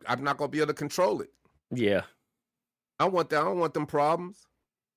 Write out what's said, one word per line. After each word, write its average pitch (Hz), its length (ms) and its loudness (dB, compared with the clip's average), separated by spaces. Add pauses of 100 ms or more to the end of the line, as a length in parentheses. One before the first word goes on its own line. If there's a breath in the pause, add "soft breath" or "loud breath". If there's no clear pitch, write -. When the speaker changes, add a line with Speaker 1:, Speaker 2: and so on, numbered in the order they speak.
Speaker 1:
I'm 123 160 -2
not 143 140 0
gonna 143 120 -2
be 147 100 -4
able 151 80 2
to 147 60 -2
control 165 480 0
it. - 100 -12 (380)
Speaker 2:
Yeah. 101 340 2 (960)
Speaker 1:
I 151 60 2
want 180 240 2
that. 151 120 2
I - 20 0
don't 185 160 -2
want 160 160 0
them 151 100 -2
problems. 165 640 -2 (500)